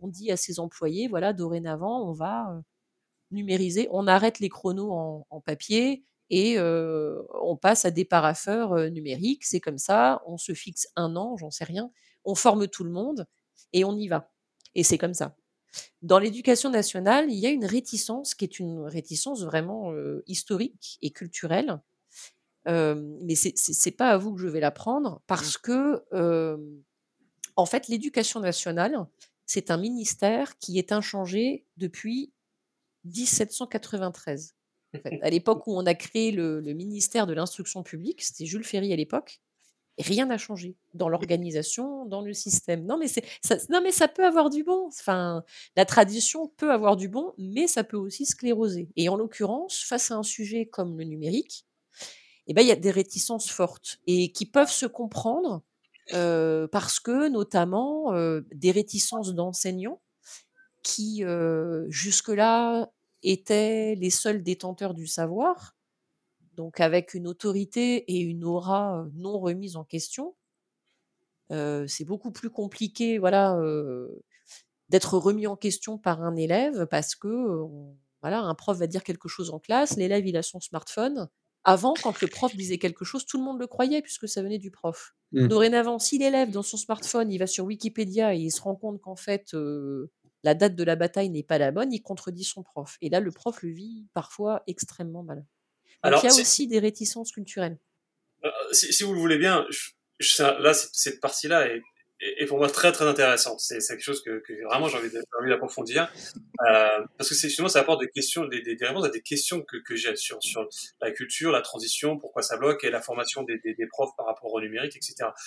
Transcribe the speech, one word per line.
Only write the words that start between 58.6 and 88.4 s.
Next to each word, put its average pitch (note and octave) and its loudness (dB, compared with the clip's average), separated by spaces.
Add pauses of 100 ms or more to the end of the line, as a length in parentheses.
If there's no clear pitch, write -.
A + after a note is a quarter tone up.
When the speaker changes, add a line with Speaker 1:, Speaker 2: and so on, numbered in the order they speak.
Speaker 1:
réticences G#3 0
d'enseignants F#3 -4 (800)
qui, G#3+ -4
euh, E3 0
jusque-là, A3+ 2 (320)
étaient G#3+ 2
les F#3 -2
seuls G#3 0
détenteurs F#3 -4
du E3 -12
savoir, F#3+ -2 (800)
donc E3 -6
avec F3 4
une F3 -8
autorité G3+ 0 (140)
et F3+ 0
une E3+ -4
aura, F3+ 0
euh, D3+ -12
non F#3+ -6
remise F3+ -4
en D#3+ -12
question. B3+ -10 (1160)
Euh, D3 -4
c'est D3 -8
beaucoup G3+ -8
plus - -10
compliqué, A3 -4
voilà, F#3+ 6
euh, D3 -2 (840)
d'être F#3 4
remis G#3 2
en G3+ -4
question G#3+ -4
par E3 -2
un E3+ -2
élève F3+ 0
parce - -2
que, - -10
euh, A3 -2
on, C#3+ -14 (260)
voilà, G3 -2
un E3 -2
prof G3 -2
va F3 0
dire F3+ -6
quelque E3+ -8
chose E3 -10
en D#3 -10
classe, C#4 0
l'élève, G3 2
il F3+ 0
a D#3+ 0
son F3+ -8
smartphone. G#3+ -6 (340)
Avant, F#3+ 6
quand A3+ -2
le E3 2
prof B3 -2
disait F#3 -6
quelque F3+ -4
chose, - -8
tout C#4 -6
le C4 -4
monde C4 -6
le B3 -6
croyait C4 0
puisque - -10
ça G3+ -6
venait G#3 -4
du F#3+ -12
prof. - -8 (180)
Speaker 3:
Mm. C3 6
Speaker 1:
Dorénavant, A#3 4
si - 0
l'élève, C4 4
dans G3+ -4
son G#3+ -8
smartphone, A3 -2
il F#3 -2
va F#3 0
sur F#3 -2
Wikipédia G#3+ 0
et E3 0
il D#3+ -2